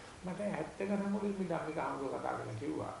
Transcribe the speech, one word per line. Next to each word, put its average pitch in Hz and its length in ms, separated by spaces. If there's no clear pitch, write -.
මට 180 260
ඇත්ත 156 320
ගණන් 196 360
වලින් 202 200
මේ 185 140
ධම්මික 156 300
ආමරෝ 139 300
කතා 131 240
කරලා 120 220
කිව්වා. 110 460